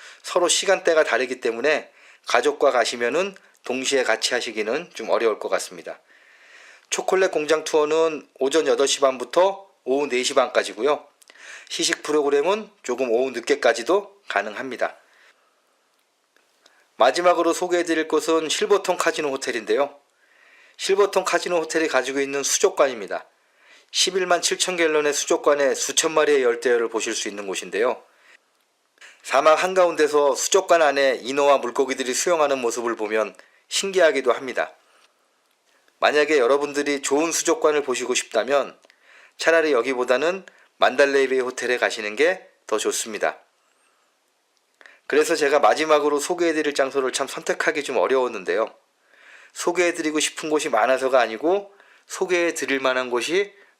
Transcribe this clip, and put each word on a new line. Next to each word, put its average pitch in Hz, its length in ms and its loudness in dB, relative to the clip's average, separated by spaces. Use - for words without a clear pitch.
서로 175 260 0
시간대가 175 560 2
다르기 123 380 -2
때문에 120 500 -2
가족과 139 460 2
가시면은 127 640 -2
동시에 127 380 -2
같이 113 300 -2
하시기는 117 600 -6
좀 107 160 -8
어려울 110 300 0
것 104 100 -8
같습니다. 85 500 -6
초콜릿 190 420 0
공장 156 340 0
투어는 156 640 0
오전 143 280 2
여덟 135 200 2
시 - 140 -2
반부터 143 680 0
오후 139 240 0
네 123 160 -2
시 127 100 -4
반까지고요. 117 720 0
시식 165 340 -4
프로그램은 151 640 0
조금 123 260 -4
오후 127 220 0
늦게까지도 123 960 0
가능합니다. 107 680 -6
마지막으로 165 560 2
소개해드릴 165 540 -2
곳은 160 420 0
실버톤 190 480 0
카지노 160 320 -2
호텔인데요. 123 680 -2
실버톤 196 480 2
카지노 175 320 0
호텔이 160 300 -2
가지고 135 320 -2
있는 139 240 -2
수족관입니다. 123 840 0
십일만 180 520 0
칠천 185 320 -2
갤런의 151 380 2
수족관에 143 600 2
수천 - 380 -2
마리의 147 320 4
열대어를 117 460 2
보실 110 260 -4
수 - 120 -6
있는 101 200 -10
곳인데요. 95 560 -4
사막 156 400 4
한가운데서 151 720 2
수족관 180 480 2
안에 139 380 2
인어와 139 360 2
물고기들이 127 560 -4
수영하는 147 460 0
모습을 117 360 -4
보면 107 400 -4
신기하기도 156 640 2
합니다. 113 420 -4
만약에 147 380 2
여러분들이 143 640 0
좋은 156 300 0
수족관을 151 500 0
보시고 123 320 -4
싶다면 113 640 -2
차라리 160 340 2
여기보다는 131 760 0
만달레이 135 500 4
베이 131 120 0
호텔에 123 380 -2
가시는 107 380 -4
게 165 380 0
더 110 120 -2
좋습니다. 101 600 -4
그래서 151 300 2
제가 143 240 2
마지막으로 143 580 2
소개해드릴 156 560 -2
장소를 135 380 -2
참 135 160 -4
선택하기 156 560 -4
좀 135 140 -4
어려웠는데요. 107 760 -2
소개해드리고 170 720 -2
싶은 - 280 -6
곳이 151 200 0
많아서가 127 500 2
아니고 147 560 -2
소개해드릴 170 720 -2
만한 127 300 -2
곳이 151 440 -2